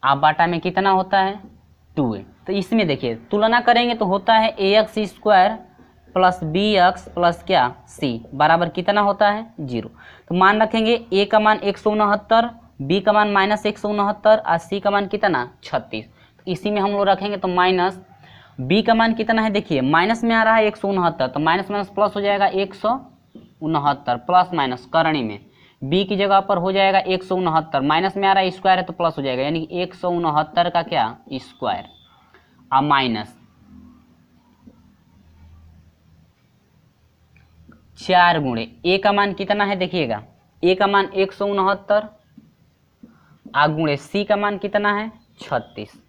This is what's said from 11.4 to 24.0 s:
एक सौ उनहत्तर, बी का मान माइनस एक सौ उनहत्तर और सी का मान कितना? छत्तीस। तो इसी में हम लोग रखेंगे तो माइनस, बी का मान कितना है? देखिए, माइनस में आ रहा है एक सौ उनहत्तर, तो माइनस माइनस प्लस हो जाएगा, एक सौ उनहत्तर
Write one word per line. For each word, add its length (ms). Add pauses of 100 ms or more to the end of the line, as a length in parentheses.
एक 180
सौ 140
उनहत्तर, 580 (320)
बी 200
का 120
मान 180
माइनस 340
एक 120
सौ 120
उनहत्तर 500
और 200
सी 200
का 120
मान 160
कितना? 420 (140)
छत्तीस। 420
तो 460
इसी 200
में 100
हम 100
लोग 160
रखेंगे 300
तो 100
माइनस, 520 (600)
बी 220
का 120
मान 200
कितना 280
है? 80
देखिए, 340
माइनस 400
में 120
आ 80
रहा 120
है 100
एक 120
सौ 120
उनहत्तर, 380
तो 120
माइनस 320
माइनस 180
प्लस 260
हो 60
जाएगा, 260
एक 280
सौ 240 (640)
उनहत्तर 600